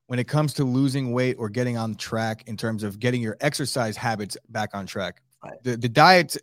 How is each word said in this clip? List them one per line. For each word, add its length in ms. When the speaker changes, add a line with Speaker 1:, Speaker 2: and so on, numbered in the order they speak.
Speaker 1:
when 100
it 80
comes 280
to 100
losing 480
weight 260
or 100
getting 280
on 180
track 540
in 80
terms 260
of 160
getting 240
your 200
exercise 540
habits 400
back 260
on 120
track. 360
Speaker 2:
Right. 180
Speaker 1:
The, 140
the 120
diet's 540